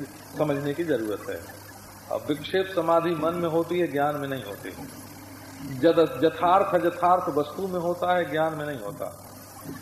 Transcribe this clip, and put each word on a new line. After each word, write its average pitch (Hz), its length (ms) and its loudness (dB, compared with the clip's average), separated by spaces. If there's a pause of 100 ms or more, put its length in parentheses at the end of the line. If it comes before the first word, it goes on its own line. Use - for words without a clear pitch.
(380)
समझने 143 360 2
की 165 100 -2
जरूरत 110 460 0
है। 87 100 -6 (720)
अब - 160 -2
विक्षेप 185 480 -2
समाधि 165 400 4
मन 160 200 0
में 170 140 0
होती 165 300 0
है, 170 80 2
ज्ञान 143 280 2
में 139 120 -4
नहीं 131 160 -4
होती। 101 260 -10 (1080)
जद-, 160 440 6
यथार्थ, 175 640 4
यथार्थ 175 440 4
वस्तु 147 380 -2
में 180 120 -4
होता 175 360 2
है, 170 160 0
ज्ञान 156 220 2
में 151 120 -6
नहीं 143 140 -6
होता। - 460 -8 (560)